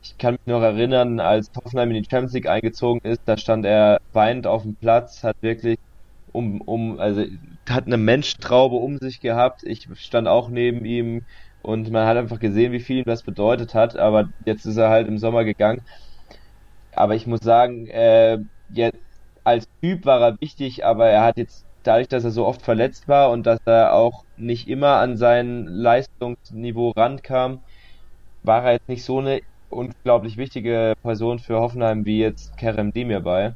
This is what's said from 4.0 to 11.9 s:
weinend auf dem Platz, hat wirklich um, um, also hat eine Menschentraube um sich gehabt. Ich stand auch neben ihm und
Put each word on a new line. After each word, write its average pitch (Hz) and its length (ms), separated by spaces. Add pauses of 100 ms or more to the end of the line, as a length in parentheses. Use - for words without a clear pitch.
weinend 110 320
auf 107 160
dem 107 140
Platz, 117 480
hat 110 180
wirklich 113 380 (520)
um, 107 300
um, 113 380
also 104 240 (440)
hat 123 200
eine 120 100
Menschentraube 123 800
um 135 220
sich 131 240
gehabt. 123 420
Ich - 320
stand 117 320
auch 110 220
neben 120 360
ihm 117 380 (400)
und 110 280